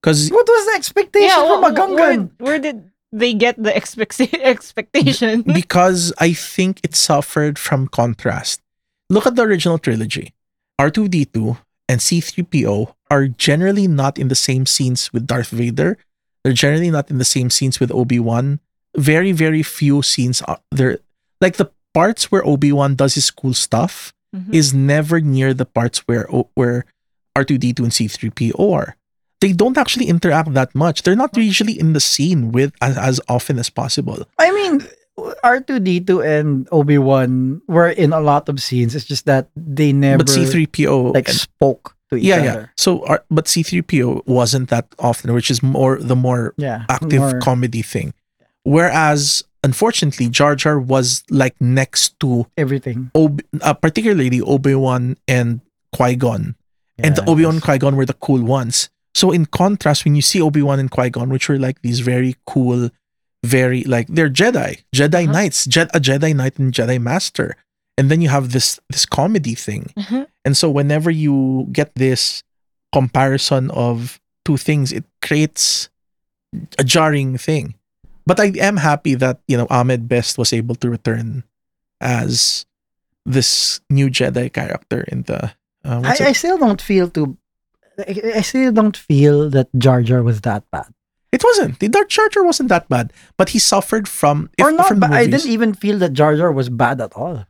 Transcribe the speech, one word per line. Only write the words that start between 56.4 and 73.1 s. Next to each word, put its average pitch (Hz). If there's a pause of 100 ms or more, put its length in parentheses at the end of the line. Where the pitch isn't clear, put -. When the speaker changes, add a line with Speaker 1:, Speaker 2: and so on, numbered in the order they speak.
Speaker 1:
And 156
the -
Speaker 2:
Yeah, 165
Speaker 1:
Obi-Wan 160
and 160
Speaker 2:
yes. -
Speaker 1:
Qui-Gon 139
were 135
the - (100)
cool 131
ones. 120 (240)
So 185
in 165
contrast, 180
when 147
you 147
see 180
Obi-Wan 143
and 135
Qui-Gon, 123
which 131
were, 143
like, 131
these 120
very 127 (100)
cool, 123 (540)
very, 127
like, 120
they're 160
Jedi, 214 (120)
Jedi 151
Speaker 3:
Uh-huh. 143
Speaker 1:
Knights, 180
Jed-, 156
a 170
Jedi 139
Knight 131
and 131
Jedi 123
Master. - (400)
And 135
then 160
you 165
have 131
this, - (100)
this -
comedy 165
thing. -
Speaker 3:
Uh-huh. 226 (200)
Speaker 1:
And 139
so 165
whenever 147
you 135
get 147
this 131 (500)
comparison 135